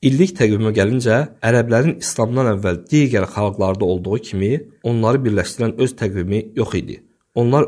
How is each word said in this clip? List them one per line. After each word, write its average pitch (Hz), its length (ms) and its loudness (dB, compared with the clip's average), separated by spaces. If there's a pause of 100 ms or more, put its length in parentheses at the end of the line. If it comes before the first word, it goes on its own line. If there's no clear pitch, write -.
İllik 147 340 4
təqvimə 107 400 2
gəlincə, 113 420 2 (220)
ərəblərin 117 580 2
İslamdan 123 540 -2
əvvəl 98 260 -2 (100)
digər 123 380 2
xalqlarda 101 600 -2
olduğu 92 320 -2
kimi, 101 340 -4 (300)
onları 117 360 2
birləşdirən 113 640 -2
öz 131 160 0
təqvimi 98 440 -2 (160)
yox - 200 -2
idi. - 220 -6 (380)
Onlar 120 320 2